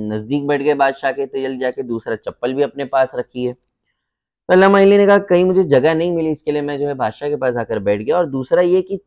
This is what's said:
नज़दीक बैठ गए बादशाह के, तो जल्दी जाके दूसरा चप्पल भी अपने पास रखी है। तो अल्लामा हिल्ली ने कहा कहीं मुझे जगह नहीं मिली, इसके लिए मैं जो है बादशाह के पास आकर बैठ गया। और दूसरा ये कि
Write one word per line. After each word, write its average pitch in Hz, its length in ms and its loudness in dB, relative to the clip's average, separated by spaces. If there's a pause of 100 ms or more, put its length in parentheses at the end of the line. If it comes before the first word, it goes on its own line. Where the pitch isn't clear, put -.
(140)
नज़दीक 127 340 -4
बैठ 143 140 -2
गए 147 120 0
बादशाह 139 380 -2
के, 135 140 -6
तो 135 160 -8
जल्दी 131 180 -6
जाके 127 240 -4
दूसरा 117 320 -6
चप्पल 120 380 -6
भी 135 80 -2
अपने 139 240 -4
पास 131 300 -2
रखी 123 280 -8
है। 123 100 -4
तो - 1000 -10
अल्लामा 196 240 6
हिल्ली 196 200 6
ने 202 100 4
कहा 202 100 6
कहीं 185 280 2
मुझे 185 180 2
जगह 147 320 2
नहीं 170 160 -2
मिली, 165 200 -2
इसके 151 200 -6
लिए 147 100 -2
मैं 143 180 -6
जो 143 80 -2
है 143 60 -4
बादशाह 127 360 -4
के 147 60 -2
पास 127 200 -2
आकर 113 240 -4
बैठ 101 220 0
गया। 139 160 -2
और 175 80 0
दूसरा 135 360 -2
ये 180 200 2
कि 190 260 -6